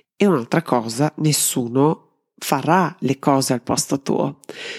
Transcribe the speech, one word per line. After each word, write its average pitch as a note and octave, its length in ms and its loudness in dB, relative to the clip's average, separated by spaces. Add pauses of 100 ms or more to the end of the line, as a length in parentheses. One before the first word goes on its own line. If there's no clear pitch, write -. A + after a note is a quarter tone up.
(140)
E G3+ 120 2
un'altra D3 360 0
cosa, A#2+ 540 -2
nessuno C#3 880 0 (340)
farà D3+ 640 0
le C3 180 -2
cose C3+ 340 2
al A#2+ 100 -4
posto - 380 -2
tuo. - 400 -4 (380)